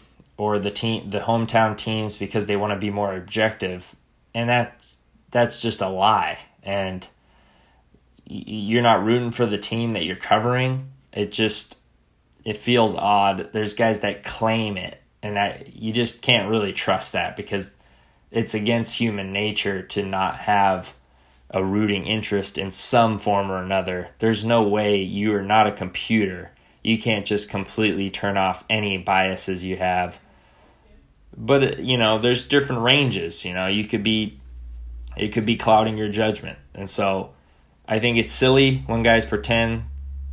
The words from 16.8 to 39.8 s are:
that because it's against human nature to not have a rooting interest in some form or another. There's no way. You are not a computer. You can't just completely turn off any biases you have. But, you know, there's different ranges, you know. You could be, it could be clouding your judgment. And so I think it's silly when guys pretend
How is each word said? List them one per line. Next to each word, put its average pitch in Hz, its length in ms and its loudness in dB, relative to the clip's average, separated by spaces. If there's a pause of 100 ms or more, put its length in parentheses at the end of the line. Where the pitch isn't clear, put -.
that 85 240 -2
because - 340 -6 (600)
it's 113 240 -2
against 113 440 0
human 101 340 -2
nature 101 500 -4
to 98 200 -4
not 95 340 -2
have 98 560 2 (560)
a 95 160 -2
rooting 101 420 0
interest 104 520 -2
in 95 120 -6
some 113 480 2
form 101 320 0
or 92 120 -4
another. 92 460 -2 (100)
There's 110 260 0
no 117 200 4
way. 104 320 2
You 98 380 0
are 98 80 0
not 104 240 6
a 104 60 0
computer. 92 760 -2 (320)
You 110 160 2
can't 107 260 -2
just 104 240 -2
completely 98 600 -2
turn 101 260 -4
off 95 320 0
any 104 300 -2
biases 95 640 -2
you 92 120 -4
have. 90 420 -2 (1200)
But, 131 420 2
you 127 180 -2
know, 110 220 4
there's 123 280 2
different 139 360 2
ranges, 120 640 2
you 90 100 -6
know. 92 140 -2
You 104 160 0
could 104 180 -2
be, 107 380 0 (760)
it 104 120 -4
could 107 180 -2
be 113 100 2
clouding 110 400 4
your 107 120 -4
judgment. 104 500 -2 (160)
And 98 160 -8
so 95 420 0 (560)
I 110 120 0
think 117 180 2
it's - 140 0
silly 131 540 4
when 117 160 0
guys 113 220 6
pretend 113 600 0 (480)